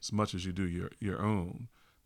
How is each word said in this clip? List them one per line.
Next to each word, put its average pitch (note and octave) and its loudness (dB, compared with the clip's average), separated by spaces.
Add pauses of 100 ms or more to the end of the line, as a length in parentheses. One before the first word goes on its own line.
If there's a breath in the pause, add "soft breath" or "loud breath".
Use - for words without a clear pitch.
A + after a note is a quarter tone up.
as - -6
much G#2 2
as F2+ -2
you F#2+ -2
do F#2 0
your, F2 -2 (100)
your F#2 0
own," G#2 0 (380 soft breath)